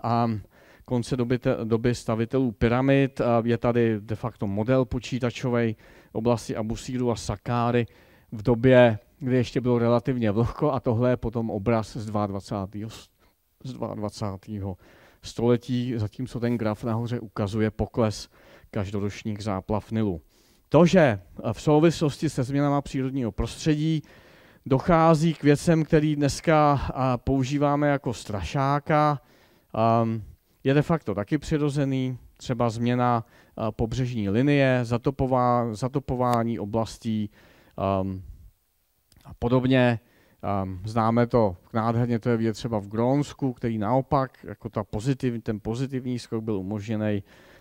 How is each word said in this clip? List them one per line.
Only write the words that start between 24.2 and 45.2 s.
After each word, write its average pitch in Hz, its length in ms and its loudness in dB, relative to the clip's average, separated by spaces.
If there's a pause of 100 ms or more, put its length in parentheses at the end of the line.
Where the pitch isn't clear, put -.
dochází 160 680 4
k - 80 -10
věcem, 151 420 4
který 151 320 4
dneska, 147 560 2 (220)
a, 131 240 0
používáme 143 680 0
jako 135 260 -2
strašáka, 143 1080 0 (540)
ehm, 113 480 2 (420)
je 135 100 2
de 147 80 4
facto 151 320 -2
taky 104 240 -2
přirozený, 135 800 -2 (180)
třeba 120 340 -2
změna, 120 560 0 (300)
a, 110 160 -4
pobřežní 117 560 -2
linie, 131 540 2
zatopová-, 120 920 0
zatopování 123 840 -2
oblastí, 107 720 -4 (480)
ehm, 95 440 -2 (1000)
a - 100 -18
podobně. 123 640 2 (420)
Ehm, 95 420 -4
známe 117 420 2
to 110 300 2 (160)
nádherně, 117 460 0
to 123 100 -4
je 117 80 2
vidět 113 160 0
třeba 113 260 -6
v 101 100 -8
Grónsku, 127 640 -2
který 117 260 -4
naopak, 131 720 -2
jako 107 200 -12
ta 107 160 -4
pozitiv-, 117 580 -4